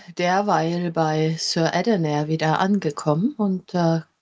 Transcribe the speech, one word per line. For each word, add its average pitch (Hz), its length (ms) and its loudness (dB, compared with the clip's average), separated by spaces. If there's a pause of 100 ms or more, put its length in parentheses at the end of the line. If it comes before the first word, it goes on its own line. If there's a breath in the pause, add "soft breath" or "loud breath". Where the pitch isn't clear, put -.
(180)
derweil 175 760 0
bei 160 460 0
Sir - 360 0
Edener 160 540 0
wieder 156 320 0
angekommen 185 800 0
und, 190 380 -4
äh, 165 260 2 (200)